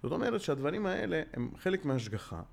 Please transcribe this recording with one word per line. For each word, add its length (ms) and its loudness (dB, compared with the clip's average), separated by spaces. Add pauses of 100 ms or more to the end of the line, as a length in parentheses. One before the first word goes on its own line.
זאת 80 0
אומרת 300 2
שהדברים 440 0
האלה 380 0 (100)
הם 240 -2
חלק 280 2
מההשגחה 560 -2 (120)